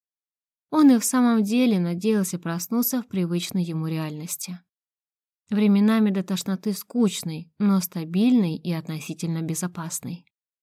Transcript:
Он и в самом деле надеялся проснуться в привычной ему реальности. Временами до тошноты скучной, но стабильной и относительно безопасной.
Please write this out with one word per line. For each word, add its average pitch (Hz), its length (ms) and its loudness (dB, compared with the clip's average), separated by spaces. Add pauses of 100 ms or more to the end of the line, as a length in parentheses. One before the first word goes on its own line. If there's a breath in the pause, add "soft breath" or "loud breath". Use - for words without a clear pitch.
(720)
Он 302 200 8
и 240 80 6
в 208 60 -4
самом 240 380 2
деле 226 360 2
надеялся 180 600 0
проснуться 226 640 -4
в - 40 -10
привычной 175 560 -2
ему 160 240 -4
реальности. 160 720 -8 (920)
Временами 208 600 4
до 190 140 -2
тошноты 190 480 -4
скучной, 185 840 -4
но 196 220 4
стабильной 180 760 0
и 175 160 -6
относительно 160 720 -6
безопасной. 175 840 -8 (380)